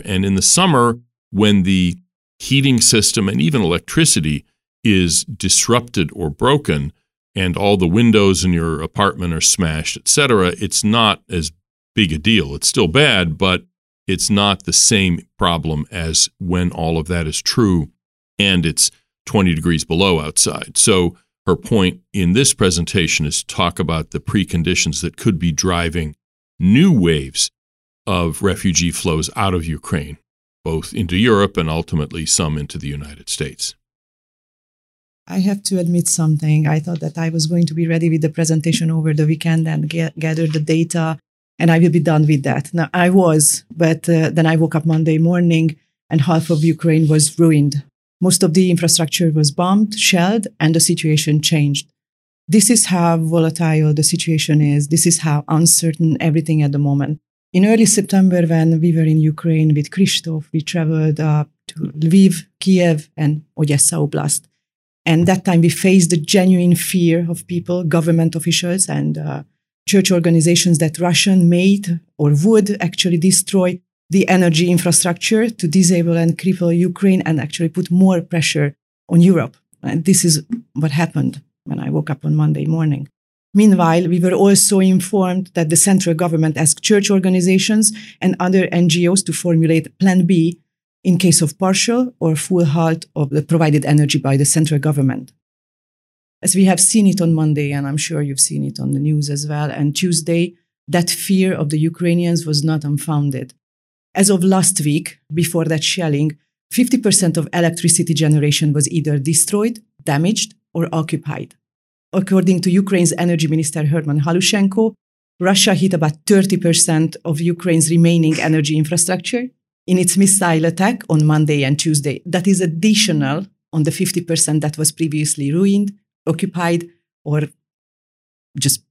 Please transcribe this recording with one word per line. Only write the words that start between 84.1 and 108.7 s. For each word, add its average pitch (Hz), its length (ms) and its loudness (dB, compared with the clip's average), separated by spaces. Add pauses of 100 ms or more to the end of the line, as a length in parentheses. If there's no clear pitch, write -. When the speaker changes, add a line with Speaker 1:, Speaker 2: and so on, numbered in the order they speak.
Speaker 2:
were 180 140 2
also 196 480 4
informed 185 720 0
that 165 160 -2
the 170 80 2
central 180 380 2
government 160 420 0
asked 147 260 -2
church 202 260 2
organizations 190 840 0 (260)
and 190 220 0
other 185 320 0
N 175 160 2
G 170 180 2
Os 190 160 2
to - 80 -6
formulate 160 680 0
Plan 185 260 2
B 170 340 0 (440)
in 180 140 2
case 180 240 2
of - 160 -2
partial 233 640 -2
or 160 160 0
full 175 300 0
halt 165 400 0 (100)
of 147 140 0
the 147 120 0
provided 151 440 0
energy 147 340 2
by 139 160 0
the 143 100 2
central 151 340 0
government. 135 520 -2 (1120)
As 180 140 -2
we 190 100 6
have 180 140 4
seen 208 280 2
it 190 140 2
on 165 120 2
Monday, 151 380 0
and 143 160 -4
I'm 147 100 -4
sure 151 240 -4
you've 139 180 -4
seen 143 240 -2
it 139 160 -8
on 135 120 -4
the 139 80 -2
news 147 300 -2
as 143 180 -6
well, 151 240 -4
and 147 240 -2
Tuesday, 170 600 -2 (320)
that 170 220 0
fear 190 440 0
of 151 160 -4
the 156 100 -2
Ukrainians 170 640 -2
was 147 180 -2
not 156 200 -2
unfounded. 147 720 -4 (600)
As 196 160 0
of 185 140 2
last 190 380 2
week, 147 380 -4 (140)
before 165 320 -2
that 156 180 -2
shelling, 151 540 -2 (340)
fifty 247 260 2
percent 185 400 0
of 147 160 -2
electricity 170 600 0
generation 147 600 0